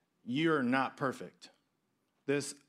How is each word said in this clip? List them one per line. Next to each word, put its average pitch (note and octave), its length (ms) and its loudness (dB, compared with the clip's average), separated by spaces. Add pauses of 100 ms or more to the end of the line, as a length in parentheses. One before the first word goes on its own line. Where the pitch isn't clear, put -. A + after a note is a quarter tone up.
(240)
"You're D3+ 380 2
not B2+ 340 2
perfect. - 540 -6 (720)
This C#3 300 -2 (140)